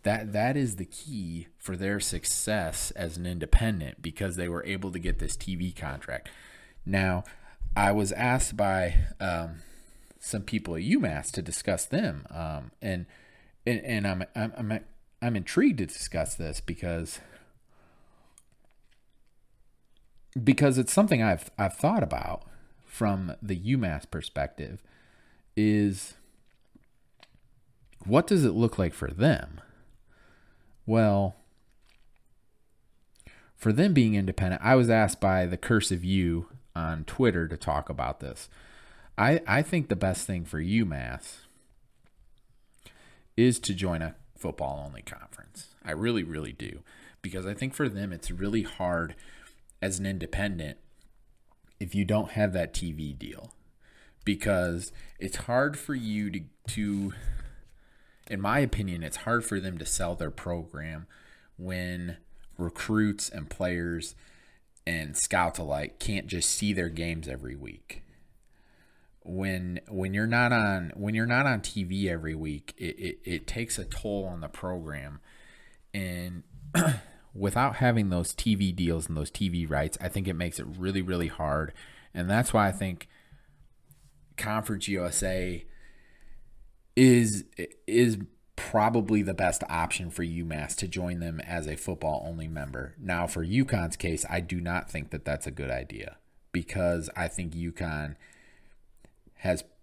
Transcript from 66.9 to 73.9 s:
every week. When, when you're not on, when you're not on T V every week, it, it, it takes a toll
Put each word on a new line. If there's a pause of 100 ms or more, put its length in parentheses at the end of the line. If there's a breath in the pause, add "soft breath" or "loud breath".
every
week. (1200 soft breath)
When,
when
you're
not
on,
when
you're
not
on
T
V
every
week,
it,
it,
it
takes
a
toll